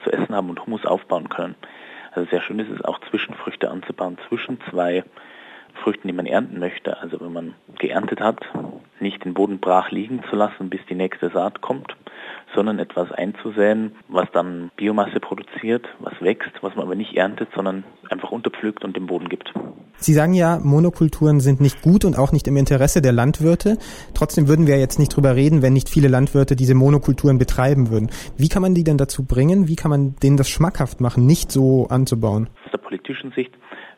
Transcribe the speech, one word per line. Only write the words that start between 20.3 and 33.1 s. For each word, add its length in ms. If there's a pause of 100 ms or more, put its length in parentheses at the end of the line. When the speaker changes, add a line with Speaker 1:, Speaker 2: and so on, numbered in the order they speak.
Speaker 2:
ja, 280
Monokulturen 800
sind 220
nicht 200
gut 240
und 120
auch 140
nicht 160
im 100
Interesse 440
der 100
Landwirte. 680 (360)
Trotzdem 340
würden 200
wir 100
jetzt 220
nicht 160
drüber 200
reden, 260
wenn 120
nicht 160
viele 180
Landwirte 480
diese 200
Monokulturen 640
betreiben 500
würden. 220 (260)
Wie 120
kann 120
man 140
die 80
denn 140
dazu 280
bringen? 420
Wie 80
kann 140
man 280
denen 200
das 120
schmackhaft 520
machen, 240
nicht 260
so 380
anzubauen? 600 (160)
Speaker 1:
Aus 60
der 80
politischen 520